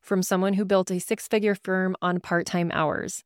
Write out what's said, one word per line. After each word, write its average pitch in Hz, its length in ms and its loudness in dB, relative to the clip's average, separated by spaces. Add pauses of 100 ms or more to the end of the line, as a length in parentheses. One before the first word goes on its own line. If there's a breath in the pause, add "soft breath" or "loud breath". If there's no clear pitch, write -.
From 185 220 0
someone 190 300 0
who 196 100 2
built 190 260 2
a 180 100 -2
six-figure 208 560 0
firm 185 460 -2
on 180 200 0
part-time 170 500 0
hours. - 540 -2